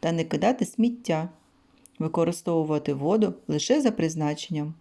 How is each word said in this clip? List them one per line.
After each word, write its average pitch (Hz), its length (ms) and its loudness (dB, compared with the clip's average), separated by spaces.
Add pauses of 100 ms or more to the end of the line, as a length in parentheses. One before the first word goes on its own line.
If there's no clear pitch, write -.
та 170 120 0
не 165 120 0
кидати 208 400 0
сміття. 220 640 -2 (720)
Використовувати 160 960 0
воду 185 400 2 (140)
лише 151 320 2
за 262 100 4
призначенням. 156 920 -2